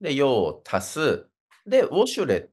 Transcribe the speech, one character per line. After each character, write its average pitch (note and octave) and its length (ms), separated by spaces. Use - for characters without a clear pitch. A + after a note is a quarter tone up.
で、 E3 140
用 C3+ 240
を E2+ 280
足 F#2+ 200
す、 D3 400
で、 B3 160
ウ - 60
ォ G3+ 180
シ B3 160
ュ - 20
レ G#2+ 120
ッ - 160